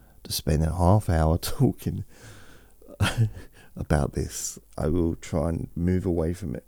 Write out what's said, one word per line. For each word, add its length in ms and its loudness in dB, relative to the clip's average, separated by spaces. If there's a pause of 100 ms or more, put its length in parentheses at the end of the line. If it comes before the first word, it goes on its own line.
(240)
to 80 -10
spend 300 0
a 120 0
half 340 4
hour 300 4
<laughs> 0 -
talking 640 0 (1700)
about 380 0
this. 440 -6 (180)
I 120 -2
will 260 2
try 360 -2
and 240 -4
move 300 2
away 280 0
from 220 -8
it. 140 -10